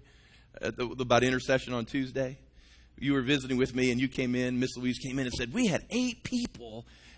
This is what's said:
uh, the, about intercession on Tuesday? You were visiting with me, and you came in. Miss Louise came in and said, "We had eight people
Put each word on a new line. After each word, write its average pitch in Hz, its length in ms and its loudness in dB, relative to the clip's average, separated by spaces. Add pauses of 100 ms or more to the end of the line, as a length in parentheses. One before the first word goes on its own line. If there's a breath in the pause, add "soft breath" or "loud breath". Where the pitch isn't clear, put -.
(600 soft breath)
uh, 107 100 -2
the, 123 140 -4
about 120 380 4
intercession 127 500 2
on 120 100 -2
Tuesday? 131 540 -4 (600 soft breath)
You 139 140 0
were 139 100 4
visiting 127 360 2
with 131 180 2
me, 127 160 4
and 120 80 2
you 135 80 2
came 127 280 -2
in. 123 220 0
Miss 127 200 0
Louise 123 220 -2
came 131 200 -4
in 131 60 -2
and 123 80 -4
said, 123 180 -4
"We 226 160 4
had 147 220 0
eight 247 340 -2
people 220 640 -6 (300 soft breath)